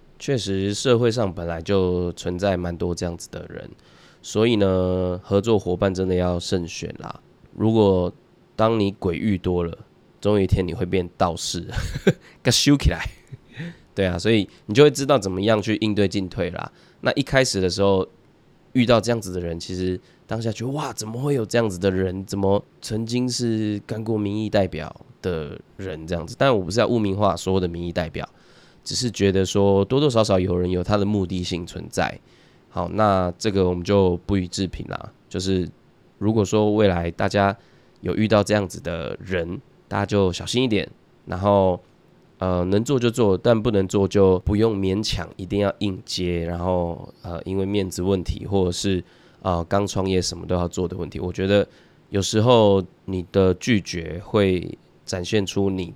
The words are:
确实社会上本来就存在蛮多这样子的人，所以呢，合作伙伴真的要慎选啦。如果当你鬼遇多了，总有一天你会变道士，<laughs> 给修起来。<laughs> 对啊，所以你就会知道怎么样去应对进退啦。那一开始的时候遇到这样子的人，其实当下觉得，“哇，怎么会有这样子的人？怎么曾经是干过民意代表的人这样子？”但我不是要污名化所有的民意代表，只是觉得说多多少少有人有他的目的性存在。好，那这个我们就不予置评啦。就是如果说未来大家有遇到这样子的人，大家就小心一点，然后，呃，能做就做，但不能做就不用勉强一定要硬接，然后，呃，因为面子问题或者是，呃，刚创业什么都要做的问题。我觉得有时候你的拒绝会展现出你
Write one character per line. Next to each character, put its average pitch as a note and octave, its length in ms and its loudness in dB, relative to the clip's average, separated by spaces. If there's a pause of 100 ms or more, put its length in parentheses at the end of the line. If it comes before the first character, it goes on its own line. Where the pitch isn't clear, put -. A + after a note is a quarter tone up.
(180)
确 C#3 200 -2
实 G2 360 -2
社 A#2+ 240 2
会 A#2+ 140 2
上 G#2+ 220 -2
本 F2 120 -8
来 E2 160 -6
就 F2+ 520 0
存 F2+ 260 -6
在 G2 160 2
蛮 F2 220 -4
多 F2 180 -2
这 F2+ 100 -4
样 E2+ 120 -6
子 - 120 -18
的 - 200 -14
人， - 200 -14 (520)
所 A2 260 2
以 A#2+ 80 4
呢， F#2 680 2
合 G2+ 200 2
作 A2 180 2
伙 F2+ 160 -2
伴 F#2+ 180 0
真 F#2 140 0
的 F#2 80 2
要 F2+ 240 2
慎 F2 260 -2
选 E2 340 -10
啦。 - 200 -14 (380)
如 A2 160 2
果 F#2+ 400 4 (420)
当 A2+ 240 2
你 G2 120 2
鬼 F2+ 260 -4
遇 G2+ 200 0
多 F2 280 -2
了， E2+ 120 -8 (440)
总 G#2 140 2
有 G2+ 60 4
一 F#2+ 60 2
天 F#2+ 180 2
你 E2 80 -6
会 F2+ 120 -4
变 F2+ 320 -2
道 F2 180 0
士， E2 320 -8 (380)
<laughs> - 360 0
给 - 100 2
修 - 260 4
起 F#2 140 2
来。 E2+ 180 -6 (400)
<laughs> - 440 -16
对 G2 120 0
啊， F2 120 -2
所 G#2+ 140 0
以 G#2+ 160 2 (200)
你 G#2+ 60 -4
就 C3 100 8
会 D3 80 10
知 C3+ 140 -4
道 C3+ 140 2
怎 G2 100 -4
么 F#2+ 120 -4
样 G#2+ 200 2
去 G#2+ 200 -2
应 G#2+ 120 0
对 G2 140 2
进 F#2 220 -4
退 F2 220 -4
啦。 - 200 -10 (300)
那 B2 120 0
一 - 80 0
开 C3 220 2
始 G2+ 160 0
的 F#2 100 2
时 G2 120 -2
候 G2 260 2 (640)
遇 B2 120 4
到 A2+ 160 4
这 G#2+ 100 -2
样 A#2 80 0
子 F#2+ 140 -8
的 F2+ 80 -4
人， E2+ 180 -6
其 F#2 160 -8
实 F#2 240 -2 (260)
当 A2+ 160 -6
下 A2+ 100 -2
觉 A2 120 -8
得 C3 140 -4
，“哇， C#3 160 -6
怎 A2 120 -10
么 A2+ 140 -10
会 C#3+ 140 0
有 A#2+ 120 0
这 A2+ 120 -2
样 A2+ 120 2
子 F2+ 80 -6
的 F#2+ 140 2
人？ F#2 340 -2
怎 G2+ 140 -6
么 G2 240 2 (180)
曾 A2+ 240 -6
经 B2 220 -2
是 A2 580 -2
干 A2+ 160 -8
过 A2 160 -2
民 G2+ 200 -2
意 G#2+ 120 -4
代 G2 160 2
表 D#2 300 -8 (260)
的 E2 380 -6 (160)
人 D#2+ 320 -10
这 F2 80 -4
样 E2 100 -6
子？” A#2 140 -14
但 C3+ 160 2
我 G2 80 0
不 F2 80 -6
是 A2 80 0
要 A2 80 2
污 A#2+ 100 2
名 G2+ 200 0
化 G2 180 2
所 F#2+ 180 -2
有 F#2+ 60 2
的 F2+ 80 0
民 E2+ 160 -8
意 F2 80 -6
代 E2+ 160 -4
表， - 200 -10 (560)
只 - 120 -8
是 A#2+ 160 -2
觉 G2 200 2
得 F#2+ 120 2
说 G2 400 4
多 B2 160 0
多 D3 100 2
少 A2+ 140 4
少 G2+ 160 4
有 F#2 160 0
人 F2+ 140 0
有 F2+ 140 -2
他 G2 120 0
的 G2+ 80 0
目 G2+ 220 0
的 F2+ 180 -4
性 F2 220 -6
存 E2 240 -12
在。 - 280 -4 (520)
好， F2 240 -6
那 F#2+ 440 2
这 A2+ 140 -2
个 F#2+ 160 2
我 F2+ 60 0
们 F2 100 -4
就 F#2 320 4 (100)
不 G2+ 120 0
予 F2+ 100 0
置 F#2+ 200 -4
评 - 200 -12
啦。 - 240 -12 (160)
就 - 120 -8
是 F#2 280 0 (520)
如 G#2 140 0
果 A2 120 2
说 G#2+ 280 2
未 G#2+ 140 4
来 F2 240 0
大 G#2 160 -2
家 G2 280 2 (440)
有 - 160 -4
遇 A2 120 2
到 G#2 140 4
这 G2+ 120 0
样 G#2 120 2
子 F2 140 -12
的 E2 420 -8
人， F2+ 380 -4 (300)
大 G2+ 80 -4
家 G2+ 80 0
就 G2 260 2
小 F2 140 -8
心 A#2+ 180 0
一 C3 60 2
点， G#2 200 0 (360)
然 F2+ 120 -8
后， G2 400 4 (600)
呃， F2+ 280 0
能 G2+ 180 2
做 C#3 140 0
就 A#2 140 2
做， G#2 260 2
但 A2+ 240 2
不 A#2 100 0
能 G2 160 2
做 G2 200 2
就 F#2 320 4
不 G#2 160 -2
用 A2 180 2
勉 G2 300 0
强 E2+ 320 -6
一 G2 100 -12
定 F#2+ 140 -2
要 G2 200 2
硬 F#2+ 260 -4
接， F2 400 -4
然 F2 120 -6
后， F2 560 -2 (100)
呃， E2+ 200 -10
因 F#2+ 140 -4
为 G2 80 -2
面 G2 240 -2
子 F2+ 120 -6
问 F#2 220 2
题 - 240 -6
或 F#2+ 180 2
者 F2+ 60 0
是， F#2 320 -2 (380)
呃， F2 240 -2
刚 G2+ 200 0
创 G2 240 -2
业 F#2 120 2
什 F2 160 -6
么 E2+ 100 -12
都 F2+ 80 -2
要 F2 120 0
做 F2+ 200 -4
的 F2 80 -10
问 E2 140 -8
题。 - 100 -10
我 F2+ 120 -6
觉 F2+ 140 -4
得 G2 220 4 (420)
有 G2 120 0
时 G#2+ 180 0
候 G#2+ 440 6 (220)
你 F#2 280 -4
的 F#2+ 220 4
拒 G#2 260 0
绝 E2 440 -10
会 F#2 520 0 (280)
展 F#2 180 -6
现 G2+ 220 0
出 G2 240 -2
你 F#2 260 -4